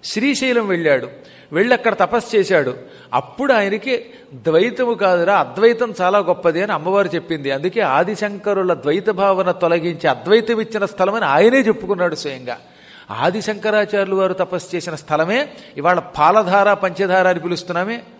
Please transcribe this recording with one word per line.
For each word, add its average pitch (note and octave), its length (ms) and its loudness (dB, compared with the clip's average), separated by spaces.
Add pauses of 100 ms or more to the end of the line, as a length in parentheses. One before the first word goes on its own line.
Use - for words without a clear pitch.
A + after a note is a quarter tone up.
శ్రీశైలం A#3+ 640 0
వెళ్ళాడు, D3+ 400 2 (460)
వెళ్ళి A3 200 2
అక్కడ A#3+ 200 0
తపస్సు G3+ 420 0
చేశాడు. D#3+ 420 2 (360)
అప్పుడు B3+ 400 0
ఆయనకి G#3+ 520 -2 (280)
"ద్వైతము F#3+ 600 0
కాదురా, F#3 440 2
అద్వైతం A3 640 2
చాలా F#3+ 180 4
గొప్పది" E3+ 440 0
అని G#3 80 -4
అమ్మవారు F#3 360 0
చెప్పింది. D#3 440 -4
అందుకే F3 300 -2
ఆదిశంకరుల F#3+ 920 0
ద్వైత F3 360 -2
భావన F#3+ 420 0
తొలగించి E3+ 560 -2
అద్వైతం A3 540 2
ఇచ్చిన A3 240 -4
స్థలమని G3 400 -2
ఆయనే G3 340 4
చెప్పుకున్నాడు F3+ 560 0
స్వయంగా. B2+ 420 -10 (540)
ఆది E3 300 -2
శంకరాచార్యులు G#3 760 -2
వారు F#3+ 180 0
తపస్సు F3+ 420 -6
చేసిన E3 200 -6
స్థలమే F3 540 -2 (280)
ఇవాళ E3+ 220 2
పాలధార, G3 760 2
పంచధార F#3 540 0
అని F3+ 120 2
పిలుస్తున్నామే F3+ 640 -6 (160)